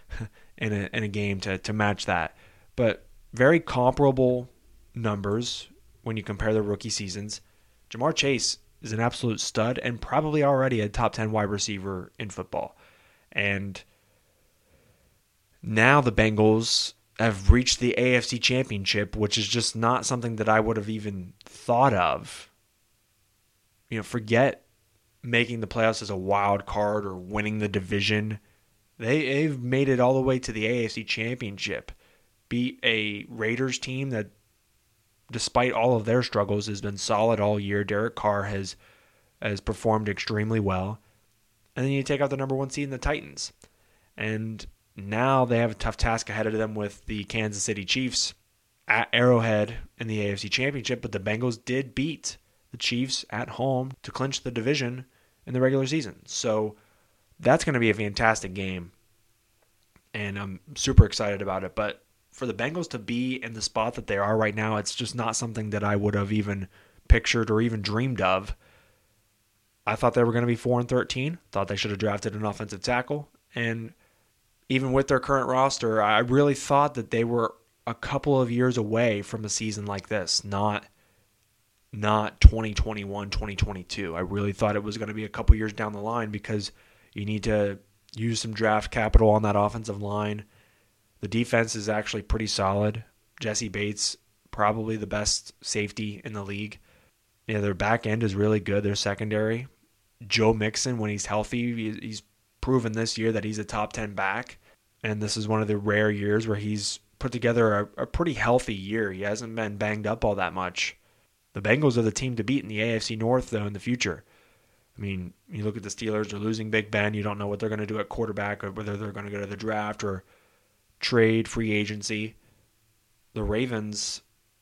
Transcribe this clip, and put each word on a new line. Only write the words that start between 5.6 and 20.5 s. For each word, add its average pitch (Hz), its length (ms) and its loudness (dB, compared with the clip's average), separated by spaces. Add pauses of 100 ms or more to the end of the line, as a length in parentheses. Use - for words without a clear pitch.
when 110 140 -4
you 101 60 -6
compare 110 300 -2
the 110 80 4
rookie 104 280 -2
seasons. 104 520 -6 (480)
Ja'Marr 143 240 0
Chase - 460 0 (220)
is 110 120 -8
an 107 60 -2
absolute 117 400 0
stud 120 400 -2
and 120 220 -4
probably 151 420 2
already 131 380 4
a 104 80 0
top 113 240 0
ten 110 180 -2
wide 104 120 2
receiver 98 760 -4
in 110 120 -8
football. - 480 -8 (540)
And 98 520 -4 (1800)
now 117 400 6
the 123 100 2
Bengals 110 800 4 (260)
have 104 320 4
reached 123 280 6
the 123 180 2
A 123 180 4
F 127 100 2
C 120 140 -2
Championship, 104 760 0
which 107 220 2
is 104 100 0
just 113 280 0
not 117 300 2
something 117 320 -2
that 107 120 0
I 110 100 6